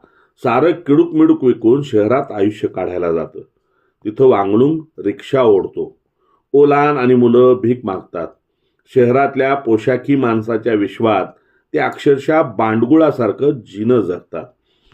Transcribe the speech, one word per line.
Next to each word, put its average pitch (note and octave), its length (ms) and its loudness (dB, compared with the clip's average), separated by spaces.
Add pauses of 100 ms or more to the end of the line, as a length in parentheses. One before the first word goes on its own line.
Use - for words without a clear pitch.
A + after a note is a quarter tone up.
(380)
सारं C3 320 0
किडूकमिडूक D#3+ 720 2
विकून A#2 380 2
शहरात G#2+ 500 -2
आयुष्य G2+ 360 -4
काढायला F2 440 -6
जातं. D#2+ 280 -6 (640)
तिथं G#2+ 220 0
वांगलुंग A#2 540 2 (240)
रिक्षा - 380 -4
ओढतो. F2+ 580 -2 (520)
ओलान C#3+ 440 2
आणि B2+ 180 2
मुलं B2 480 4
भीक A#2+ 220 -2
मागतात. F2+ 440 -10 (680)
शहरातल्या C3 600 0
पोशाखी B2+ 640 -2
माणसाच्या A2+ 580 -2
विश्वात G2+ 520 -2 (460)
ते D3+ 60 -2
अक्षरशः C#3 640 0
बांडगुळासारखं A#2+ 1080 0
जीणं A2 500 -2
जगतात. E2+ 440 -8 (500)